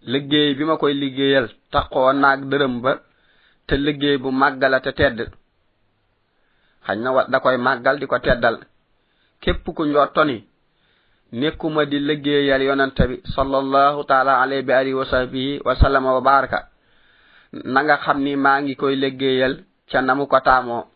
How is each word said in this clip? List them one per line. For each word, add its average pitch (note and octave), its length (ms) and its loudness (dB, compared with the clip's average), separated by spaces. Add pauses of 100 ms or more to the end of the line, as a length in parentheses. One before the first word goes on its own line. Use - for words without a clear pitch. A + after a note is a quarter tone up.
Liggéey C#3+ 500 0
bi C#3 100 -4
ma D#3 120 0
koy C#3+ 160 0
liggéeyal C#3 540 0 (240)
taxoo C3+ 420 2
naag C#3 360 2
dërëm C3+ 320 0
ba, C3 100 0 (760)
te - 80 0
liggéey C#3+ 420 0
bu B2+ 140 -4
màgg C3+ 380 2
la C3 100 2
te C3+ 140 -6
tedd. C3 260 0 (1700)
Xañ G2 160 -4
na B2+ 100 -4
wa-, C3 160 2
da C3 120 0
koy C3 180 2
màggal C3 420 0
di C#3 80 -6
ko - 120 -2
teddal. A#2+ 380 0 (840)
Képp - 240 -2 (100)
ku E3 100 -4
njorto D3 380 2
ni C3+ 140 -2 (960)
nekkuma D3+ 540 -2
di C#3+ 140 -4
liggéeyal C#3+ 600 0
yonent C3+ 360 0 (100)
bi, B2+ 80 -6 (200)
sallallahu C#3 680 2
taala C3 360 2
alayhi C3+ 220 -2
bi C3 100 0
alihi C3+ 200 2
wa C3 120 -2
sahbihi C3 600 -2
wa B2 100 0
sallama C3 380 2
wa B2+ 80 0
baraka, C3+ 380 2 (960)
na C3 300 -2
nga D3 140 2
xam C#3+ 240 -2
ni C#3 140 -2
maa C#3 260 2
ngi C#3 140 -6
koy C#3 200 -2
liggéeyal C3 580 0 (380)
ca C3 100 0
na C3 140 2
mu C#3 120 -2
ko C3+ 120 4
taamoo. B2 460 0 (100)